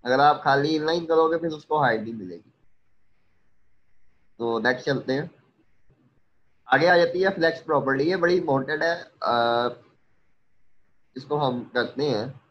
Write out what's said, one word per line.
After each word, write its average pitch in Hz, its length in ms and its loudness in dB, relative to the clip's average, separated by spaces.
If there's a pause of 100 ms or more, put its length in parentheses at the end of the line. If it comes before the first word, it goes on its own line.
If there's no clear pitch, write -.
अगर 131 160 2
आप 147 220 4
खाली 143 340 2
inline 160 300 -2
करोगे 160 320 4
फिर 165 140 -4
उसको 151 280 -4
hide 117 200 2
भी 110 140 -10
मिलेगी। 90 360 -14 (1900)
तो 117 200 -2
next 123 260 -2
चलते 131 260 -4
हैं, 151 180 -4 (1400)
आगे 139 180 4
आ 175 100 6
जाती 175 260 2
है 190 120 2
flex 165 280 0
property, 135 420 0
ये 180 140 0
बड़ी 175 180 2
important 151 460 -2
है, 170 120 0 (280)
अ, 113 120 0 (1800)
इसको 147 220 -6
हम 123 240 -2 (120)
करते 123 300 -2
हैं। 127 360 -4 (100)